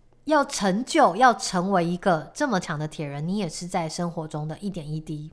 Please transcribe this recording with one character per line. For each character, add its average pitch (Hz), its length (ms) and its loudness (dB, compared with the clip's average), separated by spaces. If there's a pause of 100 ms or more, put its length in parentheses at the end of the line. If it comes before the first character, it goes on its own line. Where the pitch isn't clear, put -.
(260)
要 294 180 4
成 202 400 0
就、 226 320 6
要 240 180 8
成 190 380 -2
为 175 140 4
一 175 100 0
个 165 380 0
这 294 120 0
么 220 140 0
强 156 180 -4
的 151 80 -4
铁 151 200 -6
人， 143 200 -6
你 190 120 -2
也 196 100 -2
是 175 180 -8
在 175 220 -2
生 175 240 -4
活 160 160 -6
中 151 180 -6
的 156 120 -8
一 196 120 -6
点 151 200 -8
一 156 100 -4
滴 156 320 -10